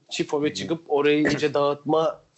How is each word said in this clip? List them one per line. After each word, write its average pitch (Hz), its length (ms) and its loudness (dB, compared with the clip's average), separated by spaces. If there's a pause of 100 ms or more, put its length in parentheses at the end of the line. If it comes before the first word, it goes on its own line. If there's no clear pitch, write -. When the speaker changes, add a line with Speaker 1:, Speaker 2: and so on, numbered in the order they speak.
Speaker 1:
Çift - 220 -6
forvet 151 180 0
Speaker 2:
Hı - 40 -8
hı. - 20 -10
Speaker 1:
çıkıp - 320 -6
orayı 147 320 2
iyice 143 340 0
dağıtma 143 680 0 (160)